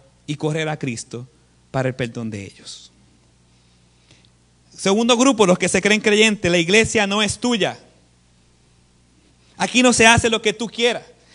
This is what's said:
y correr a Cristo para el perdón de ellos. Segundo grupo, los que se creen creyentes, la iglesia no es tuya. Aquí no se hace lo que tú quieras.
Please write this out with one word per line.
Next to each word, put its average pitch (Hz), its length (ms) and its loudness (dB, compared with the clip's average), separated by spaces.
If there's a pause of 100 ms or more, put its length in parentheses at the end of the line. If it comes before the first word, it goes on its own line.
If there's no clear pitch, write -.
(260)
y 147 100 -8
correr 156 320 -4
a 151 100 -6
Cristo 123 480 -10 (460)
para 131 160 -2
el 127 80 -6
perdón 117 340 -8
de 101 140 -12
ellos. - 480 -20 (1800)
Segundo 233 400 0
grupo, 226 300 4
los 180 120 4
que 185 100 -2
se 185 140 0
creen 208 180 2
creyentes, 214 500 2
la 175 80 2
iglesia 208 480 0
no 202 160 -2
es 208 160 -4
tuya. 190 400 -2 (1800)
Aquí 190 260 0
no 247 100 6
se 226 140 4
hace 233 220 4
lo 220 140 -4
que 214 100 -2
tú 214 160 -6
quieras. 233 340 -4 (320)